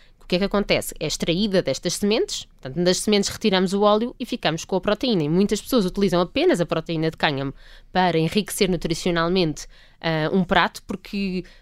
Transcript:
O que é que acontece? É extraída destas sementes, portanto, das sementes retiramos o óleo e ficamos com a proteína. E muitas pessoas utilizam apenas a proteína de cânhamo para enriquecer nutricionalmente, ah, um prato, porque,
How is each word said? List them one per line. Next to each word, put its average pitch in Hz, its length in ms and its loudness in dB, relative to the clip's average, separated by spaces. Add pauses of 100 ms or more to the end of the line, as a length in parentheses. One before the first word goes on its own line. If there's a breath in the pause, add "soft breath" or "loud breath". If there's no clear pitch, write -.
(220 soft breath)
O - 80 -20
que 180 80 0
é - 40 2
que 202 40 -2
acontece? 196 560 0
É 156 60 -4
extraída 185 560 0
destas 156 320 -4
sementes, 226 520 -2 (140)
portanto, 143 240 -4
das 180 140 2
sementes 202 320 0
retiramos 190 420 0
o 202 80 0
óleo 214 400 2
e 247 60 -8
ficamos 165 380 -2
com 190 120 -2
a 175 40 0
proteína. 208 420 0
E 147 60 0
muitas 202 320 2
pessoas 220 260 0
utilizam 180 340 2
apenas 269 400 2
a 160 60 0
proteína 160 440 -2
de - 60 -8
cânhamo 139 380 -2 (360 soft breath)
para 180 280 2
enriquecer 180 500 0
nutricionalmente, 170 1000 0 (340 soft breath)
ah, 160 300 -2
um 190 140 2
prato, 180 380 0
porque, 190 640 -6 (180 soft breath)